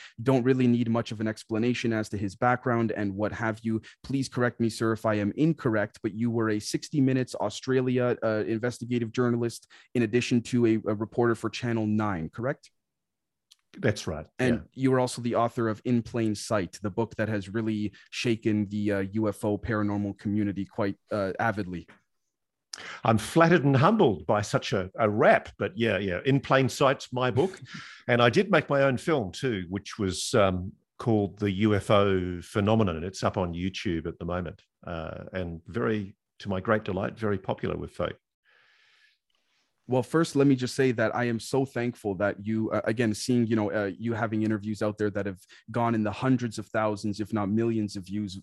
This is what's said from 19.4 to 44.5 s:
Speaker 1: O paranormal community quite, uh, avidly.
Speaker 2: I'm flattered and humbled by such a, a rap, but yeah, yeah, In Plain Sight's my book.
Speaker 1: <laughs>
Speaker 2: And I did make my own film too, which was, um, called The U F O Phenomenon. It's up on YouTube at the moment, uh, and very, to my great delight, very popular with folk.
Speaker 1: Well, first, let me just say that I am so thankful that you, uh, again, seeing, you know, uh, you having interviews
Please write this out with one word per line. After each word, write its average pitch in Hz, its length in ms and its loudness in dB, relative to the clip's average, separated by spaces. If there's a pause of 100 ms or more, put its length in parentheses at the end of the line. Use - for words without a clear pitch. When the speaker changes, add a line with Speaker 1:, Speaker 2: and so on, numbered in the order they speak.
Speaker 1:
O 104 140 0
paranormal 104 580 -2
community 101 480 -2
quite, 101 320 -4 (160)
uh, 98 260 0
avidly. 95 480 -4 (1160)
Speaker 2:
I'm 113 140 6
flattered 165 460 4
and 139 120 6
humbled 143 500 4
by 104 140 2
such - 320 -2
a, 92 260 -2
a 110 120 2
rap, 135 480 4
but 101 180 -4
yeah, 110 220 2
yeah, 95 260 -2
In 135 160 2
Plain 135 300 2
Sight's 135 420 0
my 123 180 -2
book. 147 300 0 (240)
Speaker 1:
<laughs> - 240 -12
Speaker 2:
And 120 140 4
I 120 80 8
did 190 200 4
make 160 200 4
my 139 140 4
own 131 120 2
film 120 340 0
too, 104 380 -4
which 98 300 -6
was, 92 340 -2
um, 95 400 2 (260)
called 101 400 0
The 104 120 0
U 104 240 2
F 98 160 0
O 92 500 2
Phenomenon. 101 640 2
It's 95 180 -10
up 110 140 0
on 90 160 0
YouTube 87 540 -4
at 80 120 -8
the - 60 -10
moment, 87 380 -6 (240)
uh, 82 380 -10 (100)
and 85 320 -8
very, 110 500 -4 (220)
to - 100 -12
my 95 120 -4
great 107 240 0
delight, 101 340 -4
very 107 180 -2
popular 92 400 -6
with 80 140 -10
folk. - 240 -4 (1700)
Speaker 1:
Well, 123 140 2
first, 160 320 0
let 139 140 6
me 135 80 6
just 123 180 -4
say 131 160 2
that 110 240 0
I 120 120 -2
am 117 120 -2
so 135 260 -2
thankful 120 520 -4
that 101 280 -2
you, 110 280 -2
uh, 104 140 0
again, 110 280 2
seeing, 120 320 2
you 113 80 0
know, 107 160 2
uh, 101 260 0
you 113 180 -4
having 110 280 -2
interviews 107 400 -2